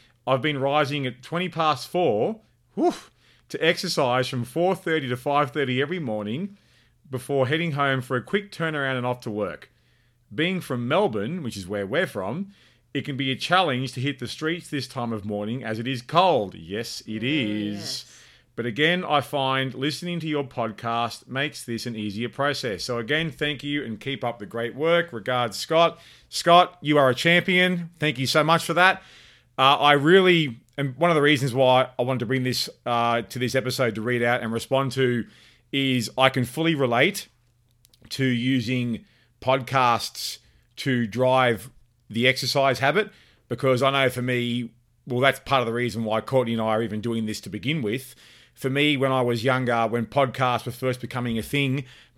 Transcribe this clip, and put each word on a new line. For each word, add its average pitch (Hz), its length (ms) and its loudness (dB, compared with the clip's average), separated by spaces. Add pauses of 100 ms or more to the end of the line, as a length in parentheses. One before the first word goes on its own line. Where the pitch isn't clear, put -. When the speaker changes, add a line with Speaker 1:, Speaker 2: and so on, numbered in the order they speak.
(260)
Speaker 1:
I've 131 160 2
been 147 180 -2
rising 143 460 0
at 127 160 -8
twenty 175 280 -6
past 156 400 -2
four, 160 500 0 (380)
woof, - 340 0 (380)
to - 140 -8
exercise 143 680 0
from 123 160 -4
four 175 280 0
thirty 160 360 -2
to 123 80 -2
five 143 340 0
thirty 131 300 -2
every 165 180 -4
morning 123 580 -6 (520)
before 131 400 0
heading 160 240 -2
home 139 260 2
for 127 160 -4
a 123 80 -2
quick 202 300 -4
turnaround 147 420 -4
and 123 100 -4
off 123 140 -2
to 123 100 -10
work. 101 400 -6 (640)
Being 170 280 -2
from 120 260 -6
Melbourne, 151 560 -2
which 110 140 -8
is 92 100 -10
where 101 180 -4
we're 147 220 -2
from, 120 460 -6 (400)
it 135 120 -4
can 143 100 -8
be 135 160 -2
a 127 60 -4
challenge 139 560 0
to 123 80 -8
hit 139 180 -4
the 120 80 -8
streets 160 420 -6
this 139 160 -6
time 117 280 -6
of 107 100 -8
morning 104 400 -6
as 110 160 -6
it 120 80 -6
is 131 140 -4
cold." 147 540 2
Yes, 92 520 -10
it 110 140 -6
Speaker 2:
Mm, - 20 -6
Speaker 1:
is. 107 520 -2
Speaker 2:
yes. - 300 -10 (500)
Speaker 1:
"But 117 100 -6
again, 156 400 0
I 147 160 2
find 131 520 -2
listening 156 480 -6
to 160 60 -6
your 147 160 -2
podcast 117 840 -4
makes 139 380 -6
this 117 220 -6
an 120 100 -8
easier 107 320 -4
process. 135 560 -4
So 123 140 -4
again, 147 340 -2
thank 147 320 -4
you 143 200 -4
and 113 140 -8
keep 135 280 -8
up 117 140 -6
the 104 60 -12
great 113 300 -6
work. 147 380 0
Regards, 120 440 -2
Scott." 165 420 2 (280)
Scott, 175 540 6
you 147 160 2
are 135 120 6
a 123 60 2
champion. 175 840 2
Thank 147 200 0
you 131 80 -2
so 151 160 4
much 160 200 4
for 170 100 -2
that. 185 280 4 (560)
Uh, 135 200 6
I 147 160 6
really, 160 640 6 (180)
and 139 200 -2
one 165 120 4
of 165 60 4
the 147 60 4
reasons 143 320 4
why 127 440 6
I - 40 2
wanted 127 180 0
to 120 60 -4
bring 131 180 0
this, 127 260 -2 (160)
uh, 117 360 0
to 117 180 -10
this 123 160 -2
episode 123 400 0
to 110 60 -6
read 120 200 -2
out 120 200 2
and 113 100 -6
respond 131 420 -2
to 123 320 0 (460)
is 131 460 0
I 131 100 6
can 127 160 0
fully 165 320 0
relate 135 540 0 (800)
to 135 160 -2
using 123 800 -2 (360)
podcasts 127 1000 0 (360)
to 120 320 0
drive 123 600 2 (400)
the 113 180 2
exercise 135 520 2
habit, 165 300 2 (380)
because 131 340 2
I 135 80 4
know 135 200 2
for 127 120 -4
me, 120 500 -2 (360)
well, 123 140 -2
that's 135 180 4
part 135 220 0
of 117 40 0
the 113 60 -2
reason 117 320 -2
why 110 160 0
Courtney 117 320 0
and 113 100 0
I 110 40 0
are 110 180 2
even 107 160 -4
doing 113 260 -2
this 107 140 -6
to - 100 -14
begin 117 320 -4
with. 117 340 -4 (380)
For - 160 -4
me, 143 280 2
when 131 160 0
I 131 80 2
was 120 240 0
younger, 120 420 2
when 117 200 -2
podcasts 127 580 0
were 120 80 -6
first 127 260 -4
becoming 120 380 -4
a 107 40 -2
thing 139 440 -2 (320)